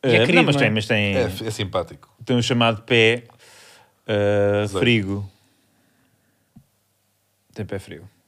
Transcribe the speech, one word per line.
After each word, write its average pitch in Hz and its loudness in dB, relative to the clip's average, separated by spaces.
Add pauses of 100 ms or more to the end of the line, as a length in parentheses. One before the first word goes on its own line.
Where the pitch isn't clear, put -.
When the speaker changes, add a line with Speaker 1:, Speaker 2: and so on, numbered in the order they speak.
Speaker 1:
Eh, 131 2
Speaker 2:
E 117 4
é 147 6
Speaker 1:
não, 151 4
Speaker 2:
querido, 170 4
Speaker 1:
mas 143 2
Speaker 2:
não 135 2
é? 120 2
Speaker 1:
tem, 107 0
mas 107 -2
tem, 104 0
Speaker 3:
É, 98 0 (240)
é 107 -6
simpático. 92 -8 (160)
Speaker 1:
tem 127 -2
um 120 2
chamado 117 0
pé, 117 2 (800)
eh, 104 0
Speaker 3:
Peseiro. 98 -4
Speaker 1:
frigo. 101 0 (2250)
Tem 104 -10
pé 98 -10
frio. 85 -18 (240)